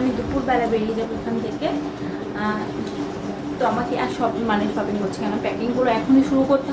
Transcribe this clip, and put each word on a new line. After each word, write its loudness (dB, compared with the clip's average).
আমি 4
দুপুরবেলা 0
বেরিয়ে 2
যাবো -2
এখান -2
থেকে। -4
আহ, 0
তো -2
আমাকে -2
আর -2
সব, 2
মানে 2
শপিং 0
করছি -2
কেন, -2
প্যাকিংগুলো 0
এখনই 6
শুরু 4
করতে 2